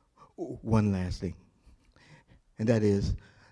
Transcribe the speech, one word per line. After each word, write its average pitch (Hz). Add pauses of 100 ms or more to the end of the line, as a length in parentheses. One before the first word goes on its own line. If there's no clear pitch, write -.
(360)
One 110
last 92
thing, 85 (1200)
and 110
that 110
is, 101 (380)